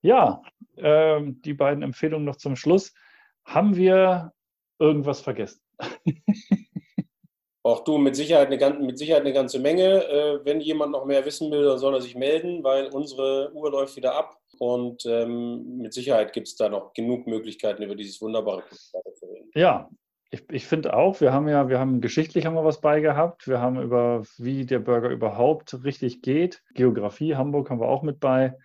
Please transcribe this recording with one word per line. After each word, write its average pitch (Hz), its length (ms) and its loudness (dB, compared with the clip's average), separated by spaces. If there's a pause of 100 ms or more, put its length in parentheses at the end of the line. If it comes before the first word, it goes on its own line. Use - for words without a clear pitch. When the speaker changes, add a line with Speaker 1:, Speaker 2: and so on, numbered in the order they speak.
Speaker 1:
Ja, 214 400 4 (360)
ähm, 151 680 2
die 147 100 -8
beiden 143 300 0
Empfehlungen 151 420 -4
noch 135 120 -6
zum 139 180 -6
Schluss. 180 380 2 (520)
Haben 196 300 2
wir 185 580 4 (460)
irgendwas 147 420 2
vergessen? 113 400 -8 (180)
<laughs> - 880 -2 (1000)
Speaker 2:
Auch 117 200 2
du, 151 140 0
mit 139 180 4
Sicherheit 147 320 4
eine 135 120 0
gan-, 143 260 2
mit 127 140 -6
Sicherheit 151 220 2
eine 139 120 -2
ganze 131 260 0
Menge. 185 480 4
Äh, 147 380 0
wenn 151 160 0
jemand 151 300 -2
noch 135 140 -4
mehr 139 200 0
wissen 151 260 -6
will, 147 120 2
dann 131 160 4
soll 135 160 0
er 127 60 0
sich 123 140 -12
melden, 160 480 -2
weil 135 260 0
unsere 139 640 -4
Uhr 151 180 -6
läuft 139 240 -4
wieder 139 200 -2
ab. - 220 -6 (220)
Und, 123 480 -4
ähm, 120 720 -4
mit 117 160 -12
Sicherheit 123 400 0
gibt's - 220 -10
da 107 140 0
noch 101 240 -8
genug 120 320 -4
Möglichkeiten, 110 560 -6
über 101 140 -8
dieses 101 260 -14
wunderbare 107 400 -4
Produkt - 560 -16
zu - 80 -20
reden. - 300 -20
Speaker 1:
Ja, 160 340 2 (400)
ich, - 220 -14
ich - 160 -8
finde - 260 -2
auch, 175 280 2
wir 131 120 4
haben 147 140 0
ja, 143 220 2
wir 127 100 2
haben 131 220 0
geschichtlich 156 440 -2
haben 160 100 -2
wir 160 100 0
was 151 160 0
bei 151 180 4
gehabt. 156 480 0
Wir 127 120 0
haben 127 220 -2
über, 120 420 0 (140)
wie 131 280 -6
der 123 140 0
Burger 120 300 0
überhaupt 123 720 -2
richtig 135 380 -6
geht. 165 400 -2 (120)
Geografie, 127 640 0
Hamburg 143 340 -2
haben 123 100 -4
wir 120 80 -2
auch 135 160 0
mit 147 160 -6
bei. 131 340 2 (120)